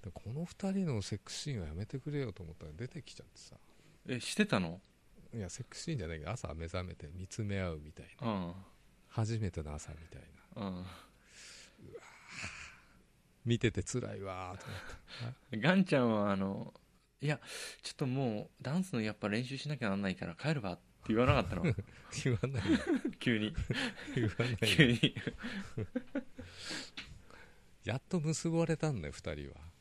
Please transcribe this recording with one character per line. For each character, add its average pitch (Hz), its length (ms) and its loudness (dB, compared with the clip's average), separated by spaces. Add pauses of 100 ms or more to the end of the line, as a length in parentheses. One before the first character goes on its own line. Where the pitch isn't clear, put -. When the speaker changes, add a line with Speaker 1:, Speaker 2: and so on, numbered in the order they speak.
Speaker 1:
で、 95 100 -10
こ 110 200 -10
の 160 120 -2
二 - 280 -4
人 196 140 2
の 113 140 2
セ 104 140 -2
ッ - 40 -6
ク - 120 -14
ス - 40 -8
シ - 160 -4
ー 123 60 -2
ン 95 40 -2
は 78 60 -4
や 76 60 -6
め 95 120 -2
て 135 140 -6
く 147 120 -6
れ 147 80 0
よ 123 140 -2
と 90 100 -10
思 80 80 -10
っ 80 40 -12
た 82 100 -14
ら 76 80 -10
出 82 140 -8
て - 140 -10
き - 140 -16
ち - 60 -16
ゃ - 20 -18
っ - 40 -20
て - 120 -20
さ。 - 160 -20 (520)
Speaker 2:
え、 123 120 -2
し - 160 -6
て 214 100 8
た 117 140 4
の？ 87 220 0 (520)
Speaker 1:
い 117 60 -4
や、 90 100 -4
セ - 140 -8
ッ - 20 -6
ク - 100 -18
ス - 80 -10
シ 170 80 -2
ー 156 40 0
ン - 20 -2
じ 92 80 -2
ゃ - 20 -2
な 82 80 -2
い 78 40 -8
け 73 60 -8
ど、 85 60 -2
朝 80 220 -4
目 82 120 -4
覚 90 180 -2
め 87 120 -8
て 73 180 -12
見 92 140 -8
つ - 160 -4
め 101 160 0
合 90 120 2
う 78 120 -4
み 78 80 -14
た - 120 -16
い - 180 -18
な。 120 100 -2
Speaker 2:
う - 0 - (180)
ん。 87 40 -8 (540)
Speaker 1:
初 110 320 0
め 101 120 0
て 80 120 -4
の 76 100 -6
朝 76 180 -8
み 78 60 -12 (100)
た 67 120 -16
い - 20 -16 (340)
な。 - 120 -4
Speaker 2:
う 92 40 -4
ん。 90 40 -6
Speaker 1:
う - 40 -6
わ 90 40 -8
ぁ。 - 20 -8 (2500)
見 117 140 4
て 113 140 6
て 95 100 0
辛 107 340 -4
い 98 60 -8
わ 92 340 -6
ー - 40 -12
と - 60 -14 (560)
思 117 100 -6
っ - 20 -10 (180)
て。 113 60 -2
Speaker 2:
<laughs> - 20 -
ガ 156 160 6
ン 190 80 8
ち 151 140 6
ゃ 123 60 8
ん 117 80 6
は、 104 200 6
あ 98 40 6
の、 98 380 0 (460)
「い 139 80 0
や、 147 140 0 (400)
ち - 100 -8
ょ - 20 -12
っ - 20 -12
と 151 100 0
も 123 540 0
う - 40 -14
ダ 143 140 2
ン 185 60 4
ス - 100 -2
の 117 80 2
や 107 100 2
っ - 40 -6
ぱ 104 120 -2
練 110 160 4
習 131 140 -4
し 143 100 -6
な 147 100 0
き 123 60 -2
ゃ 104 60 4
な 98 60 4
ん 101 60 0
な 98 80 2
い 90 60 2
か - 120 -4
ら 165 80 -6
帰 156 180 0
る 139 80 2
わ」 92 120 -2
っ - 40 -6
て - 60 -20 (300)
言 104 40 6
わ 123 80 8
な 143 80 8
か 135 80 6
っ 87 80 -2
た - 60 -2
の？ 180 80 0
Speaker 1:
<laughs> - 600 -2
言 131 100 6
わ 110 140 2
な 135 180 0
い 320 60 4
よ。 262 80 8 (200)
Speaker 2:
<laughs> - 200 -4
急 117 180 4
に。 107 160 2 (640)
Speaker 1:
言 117 120 4
わ 95 120 2
な 117 60 2
い 123 60 0
よ。 110 100 -2
Speaker 2:
急 120 300 8
に。 120 240 4 (2750)
Speaker 1:
や 127 140 -2
っ - 100 -4
と 180 120 0
結 156 300 0
ば 165 160 4
れ 165 120 2
た 156 140 2
ん 104 100 -2
だ 73 60 -4
よ、 69 60 -4
二 78 220 -6
人 71 140 -6
は。 67 60 -14 (260)